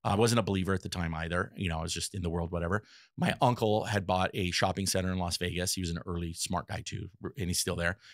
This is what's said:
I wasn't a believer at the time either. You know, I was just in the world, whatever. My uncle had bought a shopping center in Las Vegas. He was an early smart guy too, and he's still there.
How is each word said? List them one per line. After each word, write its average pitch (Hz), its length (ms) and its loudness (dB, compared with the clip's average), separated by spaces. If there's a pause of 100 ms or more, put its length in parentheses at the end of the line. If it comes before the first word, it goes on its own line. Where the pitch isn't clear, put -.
I 98 100 2
wasn't 113 240 6
a 110 40 4
believer 95 320 2
at 92 80 -2
the 90 60 -10
time 85 260 -2
either. 82 420 -2
You 90 120 -2
know, 80 100 -2
I 80 40 -2
was 85 100 -4
just - 220 -6
in 95 80 -4
the 85 80 0
world, 85 220 0
whatever. 87 300 0 (340)
My 131 260 2
uncle 113 420 4
had 104 220 0
bought 92 260 2
a 90 200 0
shopping 95 340 2
center 92 260 0
in 92 60 -2
Las 87 180 -2
Vegas. 90 380 -2
He 95 80 -4
was 85 80 -2
an 82 160 -2
early 85 260 -4
smart - 360 -4
guy - 120 -6
too, 90 300 -8 (260)
and 87 140 0
he's 87 100 0
still 90 160 0
there. 85 220 0 (160)